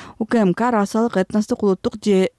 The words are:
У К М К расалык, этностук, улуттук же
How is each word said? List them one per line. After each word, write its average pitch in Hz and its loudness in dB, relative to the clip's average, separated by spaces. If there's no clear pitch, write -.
У 226 -4
К - -2
М 196 4
К 240 0
расалык, 220 0
этностук, 214 -2
улуттук 202 0
же 190 2